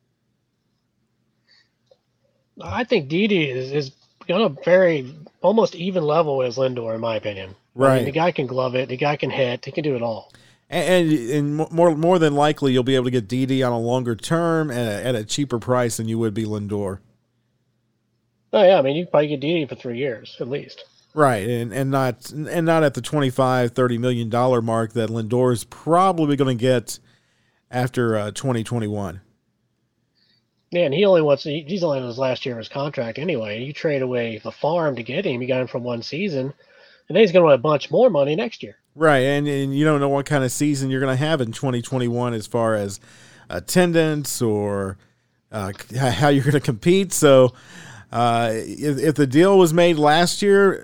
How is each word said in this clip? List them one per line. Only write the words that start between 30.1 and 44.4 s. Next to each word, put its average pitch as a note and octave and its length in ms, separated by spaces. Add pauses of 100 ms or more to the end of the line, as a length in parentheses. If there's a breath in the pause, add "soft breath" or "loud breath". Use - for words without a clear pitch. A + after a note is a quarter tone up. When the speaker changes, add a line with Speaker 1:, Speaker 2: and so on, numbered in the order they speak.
Speaker 1:
Yeah, F3 120
and C#3+ 120
he F#3+ 120
only F3+ 180
wants, C#3+ 200
he, D#3 180
he's E3+ 220
only C#3+ 160
in B2+ 40
his A#2+ 160
last C3 260
year B2+ 80
of A#2 60
his - 100
contract C#3 480
anyway. A#2+ 460
You C#3+ 100
trade C#3+ 300
away A#2+ 400
the A2 80
farm D#3 460
to A#2+ 40
get C3 240
him, B2+ 160
you B2 60
got B2+ 140
him B2+ 60
for C3 120
one A#2+ 240
season, C#3+ 500 (540 soft breath)
and D3+ 80
then A3+ 80
he's F#3 80
gonna F3 140
want C#3+ 100
a A#2+ 80
bunch D3+ 260
more A#3 220
money D3 240
next A3+ 260
year. G#2 140 (180)
Speaker 2:
Right, C#3+ 300
and, C#3+ 240
and C#3 280
you D3 100
don't D3+ 140
know C#3 100
what C#3 180
kind C#3 160
of B2 80
season C3+ 400
you're C3 100
gonna C3 140
have D3+ 260
in A2+ 100
twenty B2 300
twenty-one A#2+ 540
as G#2+ 100
far A2+ 300
as G2+ 240 (500 soft breath)
attendance D#3+ 880
or, G2+ 600 (520)